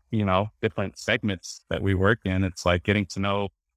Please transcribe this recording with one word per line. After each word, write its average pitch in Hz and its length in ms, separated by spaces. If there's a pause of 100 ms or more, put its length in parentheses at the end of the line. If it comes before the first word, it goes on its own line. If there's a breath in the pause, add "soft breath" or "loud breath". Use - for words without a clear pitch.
(120)
you 107 120
know, 98 240 (140)
different 107 380
segments - 720
that 85 100
we 98 140
work 98 300
in, 95 180
it's 92 200
like 87 200
getting 101 240
to - 120
know 101 300 (280)